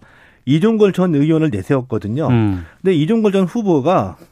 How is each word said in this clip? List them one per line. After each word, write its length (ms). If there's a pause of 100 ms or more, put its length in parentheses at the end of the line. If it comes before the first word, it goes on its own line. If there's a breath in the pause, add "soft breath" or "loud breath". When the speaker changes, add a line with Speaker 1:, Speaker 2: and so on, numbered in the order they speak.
(440 soft breath)
Speaker 1:
이종걸 480
전 220
의원을 360
내세웠거든요. 800
Speaker 2:
음. 360 (160 loud breath)
Speaker 1:
근데 140
이종걸 380
전 120
후보가 720 (160)